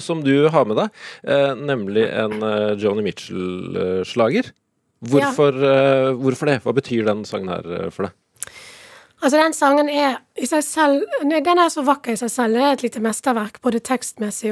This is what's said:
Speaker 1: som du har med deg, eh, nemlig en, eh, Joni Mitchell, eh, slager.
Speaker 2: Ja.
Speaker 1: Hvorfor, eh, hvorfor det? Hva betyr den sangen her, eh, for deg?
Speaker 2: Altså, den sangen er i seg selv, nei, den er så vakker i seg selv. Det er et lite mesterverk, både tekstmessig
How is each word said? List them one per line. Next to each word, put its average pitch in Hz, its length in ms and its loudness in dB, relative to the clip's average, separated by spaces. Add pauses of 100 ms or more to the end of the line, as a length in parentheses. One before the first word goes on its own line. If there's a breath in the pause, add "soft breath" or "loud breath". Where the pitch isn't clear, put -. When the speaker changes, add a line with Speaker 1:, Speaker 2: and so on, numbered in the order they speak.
Speaker 1:
som 160 240 -6
du 143 260 4
har 143 160 4
med 110 140 0
deg, - 240 -6 (180 loud breath)
eh, 139 320 2
nemlig 110 540 -2
en, 110 340 -2
eh, 107 380 0
Joni 104 240 0
Mitchell, 92 760 -8
eh, 92 280 -2
slager. 123 440 0
Speaker 2:
Ja. - 640 -20
Speaker 1:
Hvorfor, 143 420 4 (160)
eh, 135 480 4
hvorfor 135 320 0
det? 131 140 2
Hva 117 100 0
betyr 117 320 0
den 107 180 -2
sangen 95 280 -6
her, 85 260 -8
eh, 90 140 -6
for 95 160 -6
deg? - 80 -20 (1040 loud breath)
Speaker 2:
Altså, 294 160 4
den 320 160 4
sangen 294 360 4
er 285 260 0 (200)
i 254 140 -6
seg 302 160 0
selv, 285 380 2 (260)
nei, 311 160 0
den 349 160 4
er 339 80 4
så 311 160 -4
vakker 269 300 0
i - 20 -6
seg 233 160 -4
selv. 226 240 0
Det 254 80 2
er 285 80 4
et 269 140 -4
lite 220 180 -6
mesterverk, 220 560 -2
både 233 240 0
tekstmessig 220 680 -4